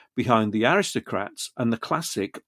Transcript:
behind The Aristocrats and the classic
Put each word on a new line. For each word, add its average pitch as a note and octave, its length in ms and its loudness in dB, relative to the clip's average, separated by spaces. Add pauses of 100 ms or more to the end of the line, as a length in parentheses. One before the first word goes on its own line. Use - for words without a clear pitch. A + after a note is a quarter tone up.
(140)
behind A2+ 380 2
The A2 120 2
Aristocrats A#2+ 920 0
and A#2 140 0
the A2+ 80 0
classic - 680 -4